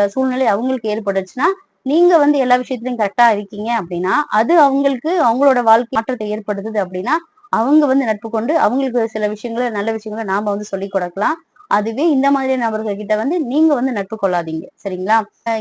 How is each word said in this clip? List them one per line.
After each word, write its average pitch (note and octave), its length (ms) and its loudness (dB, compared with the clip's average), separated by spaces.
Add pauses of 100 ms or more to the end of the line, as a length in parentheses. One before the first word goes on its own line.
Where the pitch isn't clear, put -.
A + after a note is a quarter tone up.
சூழ்நிலை C4 380 -2
அவங்களுக்கு A3+ 440 -2
ஏற்பட்டுச்சுன்னா G3+ 580 -2 (380)
நீங்க F4 320 4
வந்து D4 200 4
எல்லா B3+ 180 2
விஷயத்திலயும் B3 440 -4
கரெக்டா A3 300 2
இருக்கீங்க G#3 440 -4
அப்படின்னா F3+ 400 -2 (160)
அது A3+ 300 2
அவங்களுக்கு C#4 500 2 (120)
அவங்களோட B3+ 400 2
வாழ்க்கை A3+ 300 4
மாற்றத்தை A3 380 -4
ஏற்படுத்துது G#3 500 -4
அப்படின்னா F#3 340 -2 (380)
அவங்க C#4+ 340 4
வந்து C4 200 2
நட்பு A3 240 -4
கொண்டு A3+ 280 -2
அவங்களுக்கு A#3+ 500 0
சில G#3 200 -4
விஷயங்களை, A3+ 420 -4
நல்ல G#3+ 220 -4
விஷயங்களை A3 340 -6
நாம G#3 240 -2
வந்து G#3 160 -4
சொல்லிக் G3 260 -6
கொடுக்கலாம். G3 460 -2 (320)
அதுவே A3 400 0
இந்த C4+ 200 2
மாதிரியான C4 340 0
நபர்கள் G#3+ 340 -4
கிட்ட G#3+ 180 -2
வந்து C4+ 280 -2
நீங்க D4+ 300 2
வந்து B3+ 180 0
நட்பு G#3 240 -6
கொள்ளாதீங்க. E3+ 500 -2 (120)
சரிங்களா? F#3+ 380 -2 (280)
அ, A3+ 160 -2